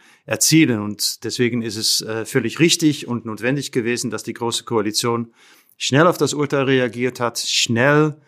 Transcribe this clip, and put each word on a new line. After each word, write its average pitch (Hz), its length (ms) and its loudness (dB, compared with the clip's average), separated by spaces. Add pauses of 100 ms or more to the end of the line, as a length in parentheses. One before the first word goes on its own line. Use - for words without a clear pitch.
(260)
erzielen. 123 560 2
Und - 420 -6
deswegen 117 380 -2
ist 113 160 -6
es, - 240 -2
äh, 110 240 -6
völlig 127 340 -2
richtig 156 480 2
und 117 180 -4
notwendig 117 460 -4
gewesen, 120 400 -2
dass 107 120 -8
die 110 100 -8
Große 117 320 -4
Koalition 117 680 -2 (440)
schnell 151 300 4
auf 170 100 2
das 139 160 0
Urteil 143 300 0
reagiert 127 580 0
hat, 120 180 -2
schnell 147 800 2 (100)